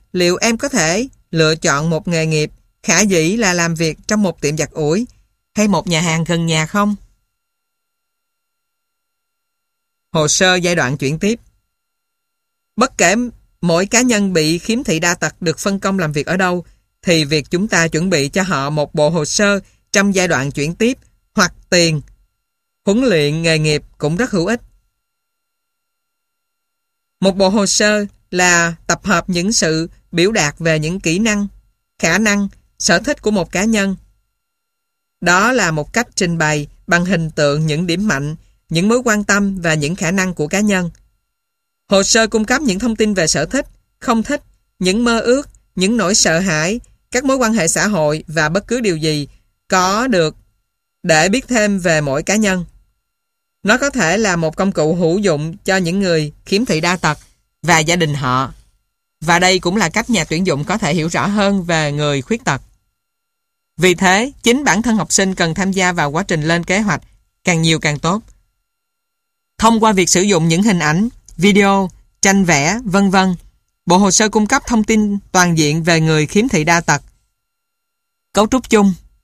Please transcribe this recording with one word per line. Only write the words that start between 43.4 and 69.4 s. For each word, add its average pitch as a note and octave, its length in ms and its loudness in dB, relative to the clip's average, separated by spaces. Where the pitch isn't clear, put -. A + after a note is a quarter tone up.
thích, C#4+ 220 -4
không A3+ 240 0
thích, C#4+ 200 -6
những F#3+ 260 0
mơ A#3 160 0
ước, C4 280 0
những F#3+ 220 0
nỗi G3 180 0
sợ E3 240 2
hãi, F#3 420 -2
các B3+ 140 -2
mối C4+ 120 0
quan A#3 160 0
hệ F3+ 160 0
xã E3 180 0
hội D#3 400 0
và D#3 220 -2
bất F#3+ 180 -2
cứ A#3+ 140 -4
điều G3 160 0
gì D3+ 320 -4
có F#3+ 380 2
được F3 300 0
để E3 260 4
biết C4 200 -2
thêm G#3 300 0
về E3+ 220 0
mỗi C#3+ 220 -2
cá F#3+ 140 -2
nhân. F#3+ 280 0
Nó G#3+ 160 2
có C#4 120 -2
thể G3 280 0
là G3+ 180 0
một D#3+ 200 -4
công G3 160 0
cụ D#3 220 0
hữu F3 240 0
dụng E3 460 -2
cho F#3+ 120 0
những F#3 240 -2
người D#3+ 320 0
khiếm G3+ 200 0
thị D#3+ 160 0
đa F3 160 0
tật D#3 220 -2
và E3 160 4
gia D#3+ 180 2
đình D#3+ 180 0
họ. C3 380 -2
Và E3+ 180 2
đây F#3 200 4
cũng F3+ 180 -2
là G3 120 0
cách G#3+ 220 -4
nhà F#3+ 140 0
tuyển E3 220 -2
dụng D3 180 -2
có G#3 140 -2
thể D#3 160 -2
hiểu E3 140 -2
rõ C#3+ 180 -2
hơn G3+ 380 0
về D#3 280 -2
người D3 300 -2
khuyết A3+ 220 -6
tật. C#3+ 180 -2
Vì F3+ 180 4
thế, F#3+ 380 2
chính B3+ 220 2
bản G3+ 180 2
thân A3+ 140 0
học A3 160 -4
sinh F#3+ 220 0
cần E3+ 200 -2
tham F#3+ 180 -2
gia F#3 200 0
vào D#3 180 -2
quá D#3+ 120 -2
trình E3+ 200 -4
lên E3 220 0
kế F#3 160 0
hoạch, G3+ 220 -2
càng E3 180 0
nhiều D#3+ 160 2
càng D3 200 -4
tốt. F3+ 240 -2